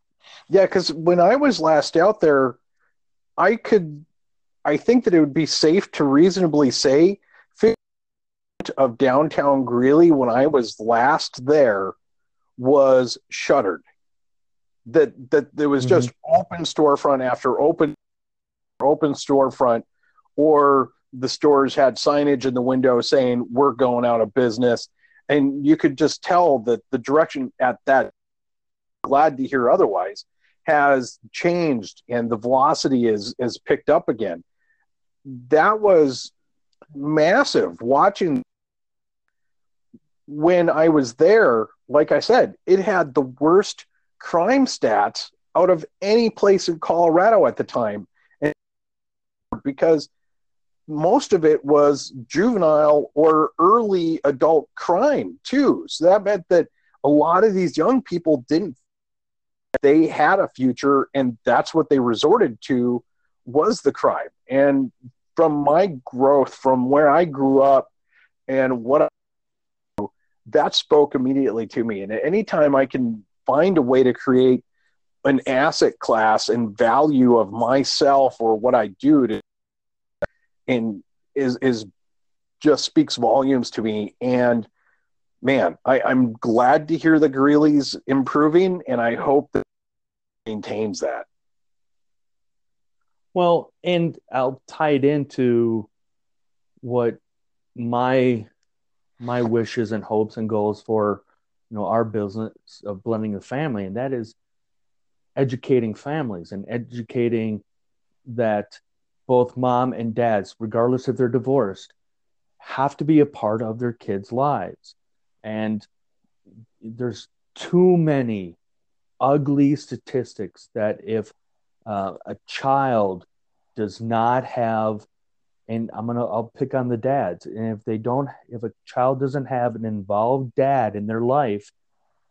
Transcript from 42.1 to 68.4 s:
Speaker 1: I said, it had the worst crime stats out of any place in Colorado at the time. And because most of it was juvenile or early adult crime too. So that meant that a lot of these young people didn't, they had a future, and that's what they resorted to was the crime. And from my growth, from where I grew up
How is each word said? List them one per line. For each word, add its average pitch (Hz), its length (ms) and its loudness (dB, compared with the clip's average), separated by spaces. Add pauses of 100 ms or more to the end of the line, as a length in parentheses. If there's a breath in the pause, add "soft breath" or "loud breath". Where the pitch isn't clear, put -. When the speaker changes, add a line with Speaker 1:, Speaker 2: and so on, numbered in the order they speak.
Speaker 1:
I - 80 2
said, 214 360 2 (100)
it 190 140 4
had 175 340 -2
the 147 80 0
worst 151 640 0 (340)
crime 233 460 0
stats 110 640 -2 (240)
out 180 140 4
of 165 160 0 (160)
any 220 280 2
place 196 400 0
in 165 100 -4
Colorado 175 640 4
at 117 120 0
the - 60 -4
time. 104 440 -4 (340)
And 151 120 -2 (1080)
because 147 460 0 (800)
most 170 460 0
of 165 120 2
it 151 180 2
was 147 500 2 (140)
juvenile 151 840 2
or 156 460 2
early 185 640 2
adult 143 520 0
crime 185 680 -2
too. 247 440 0
So - 180 -4
that 196 180 4
meant 190 260 -4
that 175 180 2 (360)
a 143 60 2
lot 165 340 4
of 220 100 4
these 175 240 -2
young 220 240 2
people 156 460 -2
didn't, 170 280 -2 (1080)
they 151 240 6
had 170 320 0
a - 100 -2
future, 131 640 0
and 127 320 -2
that's - 300 0
what 160 140 0
they 139 100 2
resorted 131 640 2
to 123 420 -2 (420)
was 156 360 -2
the 139 100 0
crime. - 380 -2 (200)
And 135 420 0 (440)
from 160 180 2 (100)
my 160 240 2 (180)
growth, 135 500 2
from 127 340 0
where 147 200 4
I 165 160 2
grew 135 360 0
up 135 260 4 (600)